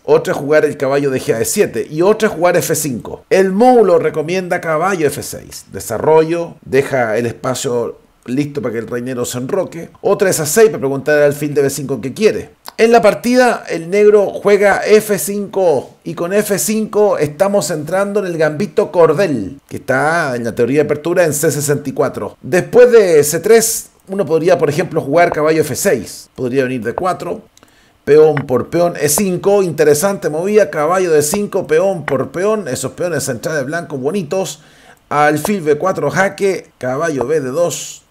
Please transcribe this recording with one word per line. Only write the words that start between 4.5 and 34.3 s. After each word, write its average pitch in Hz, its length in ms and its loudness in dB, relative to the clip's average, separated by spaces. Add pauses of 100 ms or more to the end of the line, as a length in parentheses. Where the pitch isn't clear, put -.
caballo 165 440 -2
F 120 160 -4
seis. - 480 -16
Desarrollo, 160 920 0
deja 123 540 0
el 120 80 0
espacio 120 720 -4 (260)
listo 143 380 -4
para 113 100 -4
que 113 60 -6
el 113 80 -8
rey 120 160 -6
negro 123 240 -6
se - 100 -8
enroque. 165 540 -6 (100)
Otra 196 300 0
es 160 100 -2
A 147 60 -4
seis 220 240 4
para 160 80 -6
preguntar 139 400 0
al 147 60 4
alfil 147 280 0
de 143 80 0
B 139 80 2
cinco 139 320 -6
qué 123 140 -8
quiere. 160 480 -2 (160)
En 233 120 4
la 233 120 6
partida, 233 680 2
el 165 220 -8
negro 208 400 4
juega 202 560 2
F 208 320 4
cinco 190 840 -2
y 160 100 -8
con 170 180 -4
F 208 260 0
cinco 214 600 0
estamos 190 520 0
entrando 190 500 -2
en 190 60 -2
el 170 120 -4
gambito 156 520 -2
cordel, 151 800 2
que - 80 -12
está 143 580 -2
en 120 100 -6
la 113 100 -6
teoría 123 240 0
de 147 80 2
apertura 170 380 0
en 147 100 0
C 151 180 0
sesenta 143 380 -2
y - 20 -6
cuatro. 127 480 -4
Después 185 500 4
de 180 340 6
C 165 160 -2
tres, - 500 2 (180)
uno 190 160 -4
podría, 160 320 2
por - 140 0
ejemplo, 151 320 -2
jugar 165 300 2
caballo 156 280 2
F 135 160 -2
seis. - 580 -4
Podría 131 280 -2
venir 127 200 -4
D 113 120 -4
cuatro, 175 480 -6 (600)
peón 151 320 6 (100)
por 123 240 -2
peón, 170 280 0
E 147 120 0
cinco, 196 520 2
interesante 160 680 0
movida, 190 400 2
caballo 170 420 0
D 151 100 4
cinco, 202 440 -4
peón 165 400 0
por 127 240 -2
peón, 202 380 -2
esos 127 240 -6
peones 160 320 -4
centrales 139 420 -4
blancos 156 340 -8
bonitos, 175 600 -6 (480)